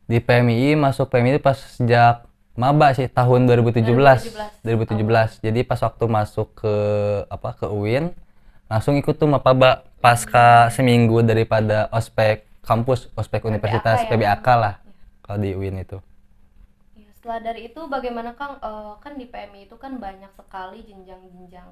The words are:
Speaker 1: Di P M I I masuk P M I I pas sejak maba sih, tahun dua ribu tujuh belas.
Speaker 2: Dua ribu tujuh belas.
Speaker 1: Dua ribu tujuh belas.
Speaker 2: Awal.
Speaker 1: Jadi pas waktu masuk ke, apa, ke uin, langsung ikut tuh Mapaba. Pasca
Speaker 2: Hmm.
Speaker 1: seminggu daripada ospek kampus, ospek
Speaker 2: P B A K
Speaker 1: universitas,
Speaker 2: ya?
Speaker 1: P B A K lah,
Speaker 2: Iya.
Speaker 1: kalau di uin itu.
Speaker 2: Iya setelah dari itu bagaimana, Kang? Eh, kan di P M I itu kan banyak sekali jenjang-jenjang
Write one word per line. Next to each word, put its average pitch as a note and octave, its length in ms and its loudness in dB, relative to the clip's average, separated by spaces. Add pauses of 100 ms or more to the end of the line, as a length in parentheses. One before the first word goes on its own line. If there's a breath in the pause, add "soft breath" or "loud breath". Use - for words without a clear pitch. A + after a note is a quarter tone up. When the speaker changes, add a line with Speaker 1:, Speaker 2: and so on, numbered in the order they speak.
(120)
Speaker 1:
Di A#2 80 2
P - 80 -6
M B2 240 2
I A2+ 80 -2
I C3+ 160 0
masuk C#3 320 -2
P A#2+ 160 0
M B2+ 80 2
I - 20 -
I D3 80 -2
pas C3+ 140 0
sejak A#2+ 720 0 (240)
maba C#3+ 400 2
sih, B2+ 160 -2
tahun B2 400 2
dua A#2+ 160 4
ribu A#2 80 0
tujuh A#2 240 2
belas. C3 320 4
Speaker 2:
Dua - 0 -
ribu - 80 -16
tujuh - 80 -10
belas. - 160 -14
Speaker 1:
Dua A2+ 160 -6
ribu A2+ 160 -2
tujuh G#2+ 160 -2
belas. A2+ 220 2 (100)
Speaker 2:
Awal. - 80 -12
Speaker 1:
Jadi A2 160 -2
pas B2 160 -6
waktu A#2 320 -4
masuk G#2+ 400 -4
ke, G#2+ 240 -4 (560)
apa, G2 240 -12
ke - 160 -10
uin, A2+ 400 -4 (560)
langsung B2+ 320 -2
ikut D3 160 -2
tuh D3+ 160 0
Mapaba. B2+ 560 2 (140)
Pasca A#2+ 640 6
Speaker 2:
Hmm. A#2 80 0
Speaker 1:
seminggu A#2+ 480 2
daripada A2 720 0
ospek A2 480 -2 (240)
kampus, A#2+ 480 -2
ospek A2 240 -6
Speaker 2:
P A2+ 80 -8
B - 20 -8
A G#2+ 60 -2
K - 0 -
Speaker 1:
universitas, A2 480 -2
Speaker 2:
ya? A2+ 80 -6
Speaker 1:
P A#2+ 80 -4
B A2 80 0
A G2+ 160 0
K - 60 -8 (100)
lah, G#2 240 -2
Speaker 2:
Iya. - 120 -20 (280)
Speaker 1:
kalau G#2 160 -12
di G2 160 -4
uin F#2+ 240 -8
itu. F#2 240 -14 (960)
Speaker 2:
Iya G#3 260 -20
setelah A3+ 320 -10
dari A3+ 160 -18
itu D#4+ 160 -16
bagaimana, A#3+ 480 -8
Kang? C#4 240 -14
Eh, G#3+ 400 -14
kan D4+ 160 -20
di B3+ 160 -18
P - 80 -20
M G3+ 160 -18
I G3 160 -20
itu A#3 80 -20
kan C4 240 -16
banyak G3 320 -18
sekali G3 480 -18
jenjang-jenjang F#3 920 -20